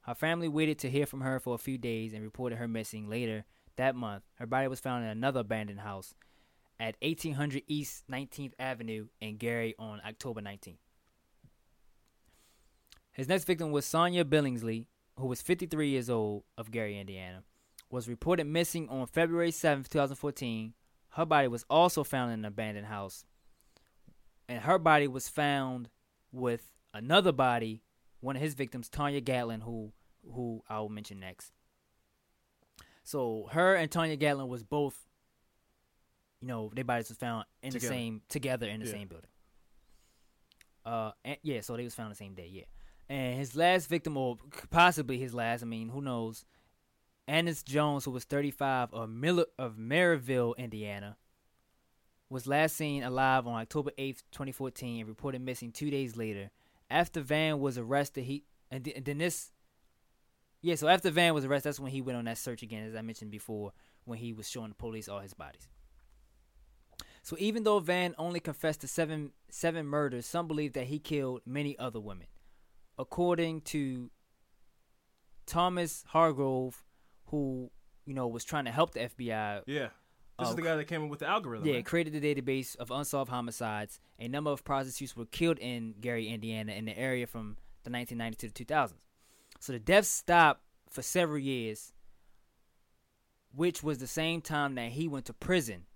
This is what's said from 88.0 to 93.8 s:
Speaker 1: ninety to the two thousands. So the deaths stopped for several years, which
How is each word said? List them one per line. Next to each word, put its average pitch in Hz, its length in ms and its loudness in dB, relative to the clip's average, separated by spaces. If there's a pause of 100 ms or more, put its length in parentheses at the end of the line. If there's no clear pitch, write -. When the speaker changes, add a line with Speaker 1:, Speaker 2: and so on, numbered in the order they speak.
Speaker 1:
ninety 113 200 -4
to - 100 -8
the - 40 -12
two 123 120 -10
thousands. 135 360 2 (600)
So - 120 -8
the 123 60 -2
deaths 185 300 6
stopped 165 540 8 (260)
for - 140 -10
several 160 360 2
years, 123 540 -4 (1600)
which 165 300 0